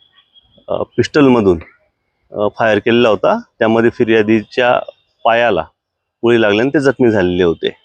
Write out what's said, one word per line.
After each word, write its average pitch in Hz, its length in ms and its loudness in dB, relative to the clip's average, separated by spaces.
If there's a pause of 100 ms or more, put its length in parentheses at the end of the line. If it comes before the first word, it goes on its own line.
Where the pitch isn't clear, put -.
(680)
अ, - 160 -6
पिस्टलमधून, 120 760 0 (720)
अ, 104 160 -4 (120)
फायर 107 200 0
केलेला 120 300 2
होता. 196 300 0 (200)
त्यामध्ये 113 300 2
फिर्यादीच्या 110 880 0 (460)
पायाला 113 360 0 (600)
गोळी 117 200 2
लागल्याने 107 280 0
ते 156 100 -2
जखमी 131 320 0
झालेले 90 320 0
होते. 82 260 -2 (160)